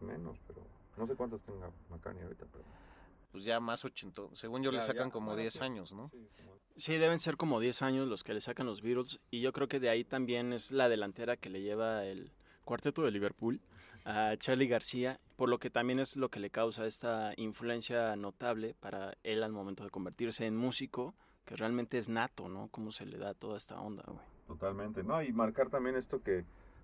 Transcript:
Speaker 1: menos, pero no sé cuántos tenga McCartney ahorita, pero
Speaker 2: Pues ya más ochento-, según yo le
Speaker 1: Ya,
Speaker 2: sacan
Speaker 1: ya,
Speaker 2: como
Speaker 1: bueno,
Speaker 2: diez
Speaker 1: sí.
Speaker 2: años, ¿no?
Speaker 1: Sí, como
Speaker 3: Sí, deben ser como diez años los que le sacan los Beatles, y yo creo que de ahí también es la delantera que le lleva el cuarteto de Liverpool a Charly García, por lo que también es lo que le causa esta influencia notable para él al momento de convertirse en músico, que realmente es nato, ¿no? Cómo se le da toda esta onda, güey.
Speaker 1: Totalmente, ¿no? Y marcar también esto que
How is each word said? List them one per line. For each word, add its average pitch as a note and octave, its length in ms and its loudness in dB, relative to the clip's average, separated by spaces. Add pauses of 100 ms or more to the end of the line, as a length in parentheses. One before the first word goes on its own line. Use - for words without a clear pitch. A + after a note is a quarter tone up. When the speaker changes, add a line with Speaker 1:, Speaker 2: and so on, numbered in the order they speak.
Speaker 1:
menos, E2+ 460 -8
pero - 140 -14 (360)
no A2+ 100 -2
sé C3 100 0
cuántos A#2 260 -2
tenga F#2 260 -10 (200)
McCartney F2+ 340 -10
ahorita, - 300 -12
pero - 100 -18 (680)
Speaker 2:
Pues G2 120 -10
ya A2+ 160 2
más A#2 240 -2
ochento-, G2+ 500 -10
según A#2+ 280 -4
yo C3+ 100 4
le C3 60 0
Speaker 1:
Ya, A#2+ 40 0
Speaker 2:
sacan A#2 260 0
Speaker 1:
ya, A#2+ 40 -6
Speaker 2:
como A2 160 -4
Speaker 1:
bueno, G#2+ 120 -2
Speaker 2:
diez A2+ 140 -2
Speaker 1:
sí. - 80 -6
Speaker 2:
años, G#2 300 -4
¿no? A#2 200 -12
Speaker 1:
Sí, A2+ 240 -20
como - 140 -20 (260)
Speaker 3:
Sí, D#3+ 220 0
deben E3 200 6
ser D3+ 180 2
como C#3 240 4
diez A#2+ 200 4
años C3+ 280 2
los G#2 160 -2
que A2 100 -4
le G#2 80 0
sacan B2 240 -4
los G#2+ 160 -4
Beatles, B2 380 0 (100)
y A#2+ 100 -2
yo C3 120 2
creo C#3 160 0
que C#3 120 2
de B2 80 4
ahí A#2 160 6
también B2 480 0
es A#2 180 -4
la C3 200 8
delantera A2 480 2
que - 100 -10
le F#2+ 140 -4
lleva G#2+ 420 0
el F#2+ 260 -6 (340)
cuarteto C#3+ 380 0
de C3 80 6
Liverpool G2+ 500 2 (440)
a G#2+ 340 4
Charly C3 300 4
García, B2 500 2 (180)
por B2+ 120 4
lo A#2+ 100 6
que B2 120 -4
también B2+ 300 4
es C3 160 0
lo C3 120 2
que - 120 -6
le G2+ 100 -4
causa A2+ 360 0
esta A2 500 0
influencia A#2 800 0
notable A2 640 -2
para G2 340 -6 (100)
él A2 180 2
al A2 100 0
momento G2+ 320 -6
de G2 60 -8
convertirse A2 560 -2
en A2 100 0
músico, B2+ 580 -2 (300)
que - 120 -10
realmente A#2+ 420 0
es A2 100 -2
nato, A2+ 400 0
¿no? G2 220 -8
Cómo G#2+ 220 -6
se - 140 -8
le G2 120 -10
da G2 160 -4
toda G#2+ 220 -6
esta F2+ 240 -10
onda, G#2 260 -8
güey. - 180 -12 (240)
Speaker 1:
Totalmente, G2 560 -2
¿no? D#3 180 2
Y C3 100 0
marcar A2+ 380 4
también C3 260 2
esto B2+ 260 -2
que F#2 220 2 (400)